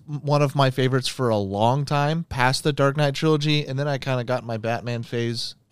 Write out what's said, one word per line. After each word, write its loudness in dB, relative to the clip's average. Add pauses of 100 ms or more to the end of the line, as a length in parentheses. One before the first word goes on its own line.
(240)
one 4
of 2
my 4
favorites 0
for -2
a 2
long 2
time, 0
past 0
the 2
Dark 2
Knight 2
trilogy, 0
and -6
then -2
I -2
kinda -2
got -2
my -4
Batman -4
phase -4 (160)